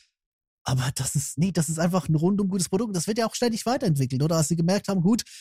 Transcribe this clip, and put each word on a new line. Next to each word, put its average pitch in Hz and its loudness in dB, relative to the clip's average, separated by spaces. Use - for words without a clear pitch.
Aber 131 0
das - -4
ist, - -4
nee, 180 2
das 165 0
ist 160 -4
einfach 175 0
ein 156 4
rundum 190 2
gutes 185 -2
Produkt. 208 -2
Das 160 -2
wird 220 -2
ja 226 2
auch - -10
ständig 233 -2
weiterentwickelt, 151 0
oder? 160 2
Als 160 2
sie 165 0
gemerkt 175 0
haben, 196 0
gut, 202 2